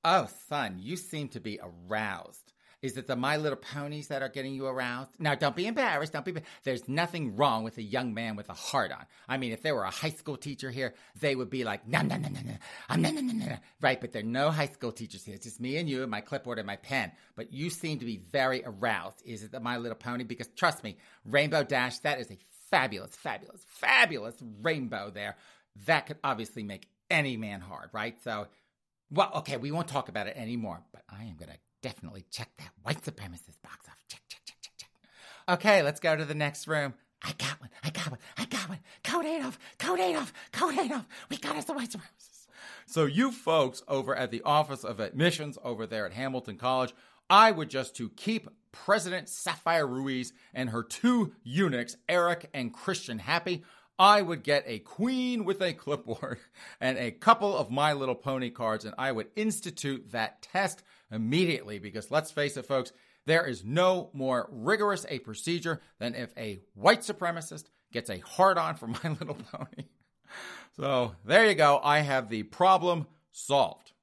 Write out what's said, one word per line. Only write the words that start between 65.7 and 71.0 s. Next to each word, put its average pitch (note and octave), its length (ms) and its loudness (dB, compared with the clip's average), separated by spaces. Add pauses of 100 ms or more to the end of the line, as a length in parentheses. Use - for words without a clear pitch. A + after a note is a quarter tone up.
than A#2 160 -4
if A#2+ 200 -8
a G#2+ 260 -8 (120)
white G3+ 280 6
supremacist E3+ 640 -6 (260)
gets - 180 -6
a F#2+ 80 -6
hard-on E3+ 560 4
for A#2 140 -8
<laughs> - 160 -4
My E3 60 0 (100)
Little D3 180 -8 (140)
Pony. - 340 -12 (920)
So B2 460 0